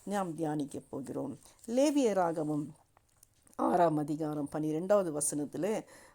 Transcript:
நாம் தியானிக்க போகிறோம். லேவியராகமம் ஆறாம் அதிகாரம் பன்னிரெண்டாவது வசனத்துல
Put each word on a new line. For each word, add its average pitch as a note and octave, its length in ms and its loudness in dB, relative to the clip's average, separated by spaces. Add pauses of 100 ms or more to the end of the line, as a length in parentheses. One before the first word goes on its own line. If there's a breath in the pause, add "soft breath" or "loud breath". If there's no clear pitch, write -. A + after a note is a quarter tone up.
நாம் F#3+ 320 -4
தியானிக்க D3+ 540 -4
போகிறோம். C3+ 500 -8 (280 loud breath)
லேவியராகமம் F#3+ 1000 2 (880)
ஆறாம் E3+ 420 4
அதிகாரம் D3+ 540 -2
பன்னிரெண்டாவது D#3+ 680 0
வசனத்துல D3 640 -2 (300 loud breath)